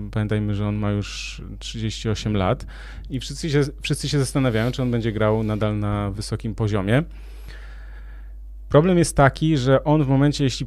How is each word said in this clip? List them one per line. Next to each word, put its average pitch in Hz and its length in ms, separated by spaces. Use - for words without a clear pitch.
pamiętajmy, 107 440
że 104 140
on 104 80
ma 104 140
już - 520
trzydzieści 110 500
osiem 107 280
lat 98 300
i 131 100
wszyscy 143 300
się, 143 120
wszyscy - 260
się 143 100
zastanawiają, 123 540
czy 135 100
on 123 80
będzie 113 220
grał 107 300
nadal 107 360
na 104 320
wysokim 107 440
poziomie. 107 480
Problem 175 300
jest - 180
taki, 151 400
że 131 280
on 151 200
w 131 40
momencie, 139 360
jeśli, 127 220